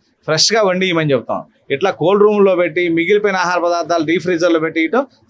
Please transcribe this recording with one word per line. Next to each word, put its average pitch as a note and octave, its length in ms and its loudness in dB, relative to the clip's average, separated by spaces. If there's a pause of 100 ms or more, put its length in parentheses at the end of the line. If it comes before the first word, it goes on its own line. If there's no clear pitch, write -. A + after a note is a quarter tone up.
(260)
ఫ్రెష్‌గా D#3+ 360 0
వండి F#3 260 0
ఇవ్వమని D#3+ 240 0
చెప్తాం. A2 320 -4 (280)
ఇట్లా F3+ 200 -2
కోల్డ్ G3 320 2
రూమ్‌లో G#3 320 4
పెట్టి, F3 340 -2
మిగిలిపోయిన F#3+ 480 0
ఆహార F3 220 -2
పదార్థాలు E3+ 460 -2
డీప్ E3+ 180 -2
ఫ్రీజర్లో E3+ 360 0
పెట్టి D#3+ 240 -2
ఇవ్వటం A#3 240 -2 (220)